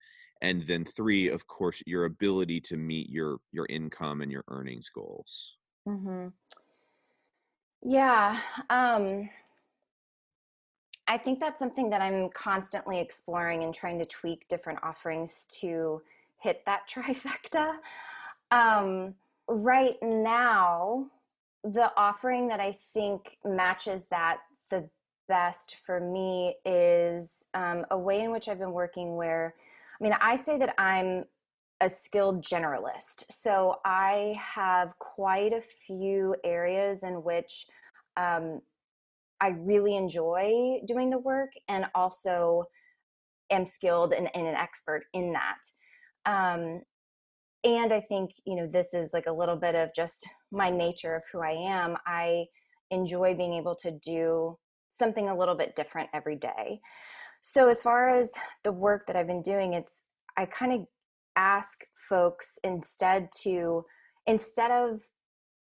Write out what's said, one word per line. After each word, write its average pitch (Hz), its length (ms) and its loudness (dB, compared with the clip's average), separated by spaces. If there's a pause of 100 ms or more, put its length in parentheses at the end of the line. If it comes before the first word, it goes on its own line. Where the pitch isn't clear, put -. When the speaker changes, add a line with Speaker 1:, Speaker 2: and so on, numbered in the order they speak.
(400)
Speaker 1:
and 90 260 -2
then 85 200 -2
three, 101 420 0
of - 180 -4
course, - 400 -4
your 85 200 -2
ability 87 560 0
to 82 160 -8
meet 80 320 -6
your, 76 300 -6 (100)
your 82 160 -6
income 76 560 -6
and 71 100 -6
your 67 160 -10
earnings 64 400 -12
goals? - 680 -16 (280)
Speaker 2:
Mm-hmm. 190 420 -8 (1600)
Yeah, 240 560 4 (300)
um, 208 580 2 (1800)
I 233 100 2
think 262 220 -2
that's 311 180 -4
something 247 320 -2
that 202 100 0
I'm 190 300 0
constantly 190 720 -4
exploring 170 640 -4
and 165 100 -4
trying 175 240 -6
to 170 60 -2
tweak 165 440 -8
different 170 340 -6
offerings 160 640 -8 (140)
to 160 400 -2 (400)
hit 180 240 -2
that 202 240 -2
<laughs> - 40 -14
trifecta. 285 840 -4 (720)
Um, 196 640 4 (340)
right 247 540 4
now, 226 1080 2 (540)
the 214 320 2
offering 247 520 2
that 208 120 -2
I 196 120 0
think 202 720 -4
matches 185 640 0
that 165 340 0 (300)
the 175 180 -4 (400)
best 180 560 0
for 180 160 0
me 180 640 -2
is, 175 920 2
um, 175 360 -2
a 190 80 2
way 196 240 0
in 226 100 -2
which 226 160 -6
I've 196 100 -4
been 185 140 -6
working 175 440 -4
where, 165 380 -2 (460)
I - 20 -4
mean, 208 180 4
I 226 160 4
say 294 220 0
that 254 200 0
I'm 185 460 2 (560)
a 185 80 4
skilled 190 540 0
generalist. 143 880 -4
So 190 540 2
I 196 560 2
have 180 580 0
quite 196 540 0
a 226 80 -2
few 190 840 -2
areas 185 580 0
in 180 200 -6
which, 170 440 -4 (500)
um, 165 460 -2 (800)
I 196 80 4
really 202 480 4
enjoy 190 920 2
doing 254 240 0
the 262 80 0
work 269 340 -2 (160)
and 190 260 -2
also 175 680 2 (880)
am 185 160 2
skilled 170 460 2
and, - 240 -2
and 170 100 -2
an 160 80 -2
expert 156 580 -4
in 180 200 -2
that. - 280 -4 (640)
Um, 175 580 0 (800)
and 233 280 4
I 208 80 2
think, 190 320 -4 (140)
you 190 100 -4
know, 170 120 -4
this 175 260 0
is, 165 180 -2
like, 165 140 -2
a 165 60 -2
little 170 240 0
bit 170 180 0
of 165 200 2
just - 340 -4 (240)
my 196 180 0
nature 175 440 -2
of 165 180 -6
who 175 80 -6
I 160 120 -2
am. 175 440 -2 (100)
I 170 400 0 (440)
enjoy 185 440 2
being 175 200 -2
able 170 220 -4
to 175 140 -6
do 165 680 -2 (320)
something 220 380 0
a 190 80 -2
little 180 200 2
bit - 180 -4
different 151 380 -6
every 151 240 -6
day. 123 440 -8 (600)
So 262 280 6
as 233 140 4
far 240 280 6
as 247 220 4 (300)
the 208 100 0
work 202 340 2
that 180 100 -2
I've 170 100 2
been 175 160 -2
doing, 190 320 0
it's, - 300 -6 (320)
I 190 100 0
kind 247 260 -2
of 202 140 -2 (480)
ask 196 500 2 (120)
folks 175 640 0
instead 185 680 0 (120)
to, 170 440 0 (400)
instead 226 440 2
of 240 320 2 (640)